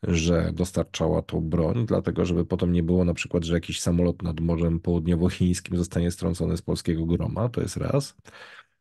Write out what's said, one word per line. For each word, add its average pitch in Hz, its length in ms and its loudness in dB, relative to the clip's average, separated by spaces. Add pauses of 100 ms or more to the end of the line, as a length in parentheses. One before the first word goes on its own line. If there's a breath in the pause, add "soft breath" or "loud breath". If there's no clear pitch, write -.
że 85 500 2
dostarczała 82 680 0
tą 85 200 -4
broń, 85 440 0
dlatego 92 400 0
żeby 87 200 0
potem 90 260 0
nie 87 120 2
było 90 220 2
na 87 80 0
przykład, - 300 -2
że 82 100 -2
jakiś 82 280 -2
samolot 87 420 2
nad 82 160 -4
Morzem 82 400 0
Południowochińskim 87 960 2
zostanie 87 340 0
strącony 85 460 -2
z - 40 -6
polskiego 85 440 -2
groma, 87 440 0
to 113 120 -4
jest - 160 -4
raz. - 380 -2 (640 loud breath)